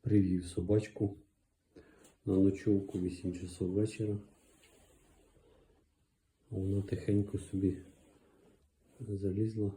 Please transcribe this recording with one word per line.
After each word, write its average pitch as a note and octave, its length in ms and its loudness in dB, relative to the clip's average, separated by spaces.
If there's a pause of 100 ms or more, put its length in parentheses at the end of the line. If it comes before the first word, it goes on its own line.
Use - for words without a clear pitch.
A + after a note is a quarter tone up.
Привів F#2 380 4
собачку G2+ 720 -2 (1080)
на G2 120 2
ночовку, G2 640 2
вісім F2+ 340 -4
часов F2+ 360 -4
вечора. G#2 480 -2 (2250)
Вона G2 320 0
тихенько G2+ 560 0
собі F#2+ 400 0 (1200)
залізла G#2 760 -2